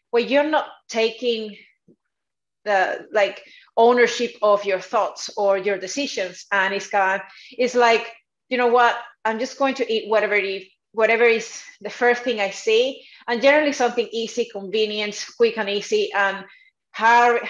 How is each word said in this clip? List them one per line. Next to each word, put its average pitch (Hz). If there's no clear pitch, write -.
where 240
you're 285
not 311
taking 226
the, 196
like, 202
ownership 233
of 202
your 190
thoughts -
or 196
your 196
decisions. 185
And 196
it's 196
kind, 196
it's 240
like, 233
"You 254
know 247
what? 240
I'm 220
just 254
going 269
to 233
eat 214
whatever 208
it, 196
whatever 220
is -
the 196
first 240
thing 226
I 196
see." 233
And 240
generally 285
something 240
easy, 226
convenient, 208
quick 226
and 202
easy, 208
and 196
high, 233